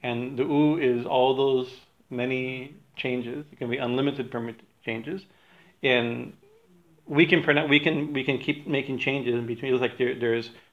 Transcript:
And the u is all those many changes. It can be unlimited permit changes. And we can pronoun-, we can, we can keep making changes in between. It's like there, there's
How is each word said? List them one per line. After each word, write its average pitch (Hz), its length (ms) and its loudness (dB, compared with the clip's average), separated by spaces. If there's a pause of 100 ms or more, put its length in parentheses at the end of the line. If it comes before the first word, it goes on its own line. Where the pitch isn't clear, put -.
And 123 360 -4
the 127 60 2
u 151 340 4
is 123 280 2
all 127 300 4
those 131 380 2 (360)
many 127 680 -6 (200)
changes. 127 560 -4
It - 60 -20
can 120 120 -4
be 123 80 0
unlimited 135 540 -2
permit 117 280 -6 (260)
changes. 120 400 -6 (560)
And 120 520 0 (720)
we 156 180 4
can 160 180 4
pronoun-, 147 260 2
we 143 100 6
can, 147 340 0
we 135 100 -2
can 131 140 -2
keep - 300 -6
making 139 320 -2
changes 131 340 -2
in 117 120 -2
between. 120 280 -4
It's 123 80 2
like 120 160 -2
there, 123 180 0
there's 117 360 -2 (220)